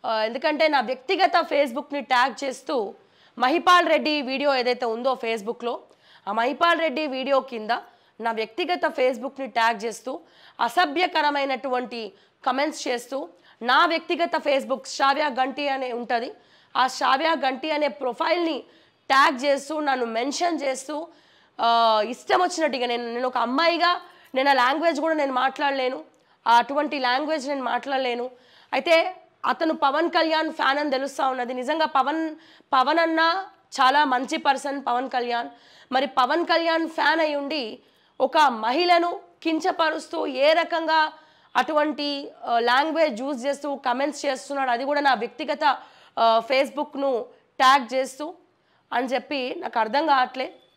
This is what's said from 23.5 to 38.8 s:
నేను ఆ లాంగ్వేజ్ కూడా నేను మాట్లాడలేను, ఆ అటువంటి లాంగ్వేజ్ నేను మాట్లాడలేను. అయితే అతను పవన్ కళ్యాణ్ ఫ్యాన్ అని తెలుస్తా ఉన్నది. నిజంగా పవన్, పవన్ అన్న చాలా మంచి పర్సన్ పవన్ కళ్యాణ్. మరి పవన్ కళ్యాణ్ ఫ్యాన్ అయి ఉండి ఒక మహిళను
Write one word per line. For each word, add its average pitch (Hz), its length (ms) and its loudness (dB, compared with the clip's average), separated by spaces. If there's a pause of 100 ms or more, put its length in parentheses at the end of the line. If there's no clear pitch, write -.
నేను 269 140 2
ఆ 277 40 6
లాంగ్వేజ్ 285 520 2
కూడా 320 100 2
నేను 277 180 0
మాట్లాడలేను, 269 680 -2 (440)
ఆ 233 140 6
అటువంటి 285 380 -2
లాంగ్వేజ్ 269 500 -2
నేను 277 140 -4
మాట్లాడలేను. 247 680 -4 (420)
అయితే 320 220 2 (500)
అతను 320 280 0 (100)
పవన్ 294 260 2
కళ్యాణ్ 320 440 0
ఫ్యాన్ 269 260 0
అని 294 120 -2
తెలుస్తా 269 420 -2
ఉన్నది. 254 200 -6
నిజంగా 302 320 -2
పవన్, 311 500 -2 (380)
పవన్ 269 260 4
అన్న 330 460 2 (320)
చాలా 269 240 6 (120)
మంచి 262 240 -2
పర్సన్ 277 500 -2
పవన్ 247 220 -2
కళ్యాణ్. 240 400 -4 (420)
మరి 262 160 2 (120)
పవన్ 294 260 2
కళ్యాణ్ 330 440 2
ఫ్యాన్ 320 360 2
అయి 294 100 -2
ఉండి 285 280 -4 (560)
ఒక 269 180 0
మహిళను 311 840 2 (240)